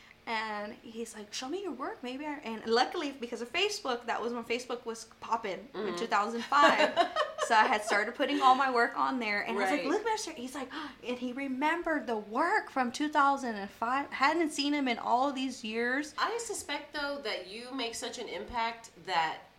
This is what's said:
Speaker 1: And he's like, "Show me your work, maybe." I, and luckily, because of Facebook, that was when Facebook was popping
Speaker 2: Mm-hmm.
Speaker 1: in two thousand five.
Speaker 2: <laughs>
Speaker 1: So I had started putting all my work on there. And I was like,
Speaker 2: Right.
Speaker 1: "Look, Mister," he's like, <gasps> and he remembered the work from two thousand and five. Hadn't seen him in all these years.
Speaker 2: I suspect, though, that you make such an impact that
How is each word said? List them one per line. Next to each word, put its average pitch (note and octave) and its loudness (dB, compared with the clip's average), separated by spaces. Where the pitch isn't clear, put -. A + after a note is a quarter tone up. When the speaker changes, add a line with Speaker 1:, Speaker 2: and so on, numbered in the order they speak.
Speaker 1:
And A3 -4
he's A3+ -10
like, G#3 -14
"Show C4 -8
me F#4+ -4
your F4 -6
work, D4+ -8
maybe." C4 -8
I, - -6
and A3 -8
luckily, C4+ 2
because A3+ -6
of A#3+ -10
Facebook, C#4+ -2
that A3+ -2
was A#3 -2
when A#3+ -6
Facebook A#3+ -4
was A3+ -8
popping G3+ -2
Speaker 2:
Mm-hmm. G3+ -2
Speaker 1:
in F3 -2
two A3+ -2
thousand A3+ 0
five. C4+ 6
Speaker 2:
<laughs> F4 4
Speaker 1:
So A3+ 6
I G#3+ 8
had - 2
started G#3+ 2
putting C#4+ 0
all C4 10
my C4+ 4
work A#3 4
on C4 2
there. G#3 0
And - -2
I - 0
was F#3+ 2
like, F#3 2
Speaker 2:
Right. C4 -2
Speaker 1:
"Look, G#4+ 0
Mister," A4 0
he's B3+ -10
like, C4 -8
<gasps> - -12
and B3 -2
he B3 -4
remembered C#4 0
the A3+ 0
work C4 0
from A#3+ 0
two D4+ -2
thousand C#4 2
and G3+ -6
five. C4 -2
Hadn't D#4+ 2
seen C#4+ 0
him C#4+ 2
in A#3 2
all B3+ 2
these C4 -6
years. A#3+ -2
Speaker 2:
I F#4+ 0
suspect, D4+ -6
though, C#4+ -4
that F#3 -4
you A#3+ -10
make C4 -4
such A#3+ -8
an G#3 -6
impact A3+ -4
that E3 0